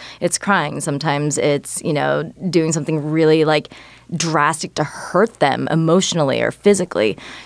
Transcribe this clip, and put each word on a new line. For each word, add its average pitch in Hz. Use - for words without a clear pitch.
it's -
crying. 175
Sometimes 147
it's, -
you 156
know, 143
doing 160
something 151
really, 156
like, 156
drastic 156
to 151
hurt -
them 131
emotionally 160
or 113
physically. 175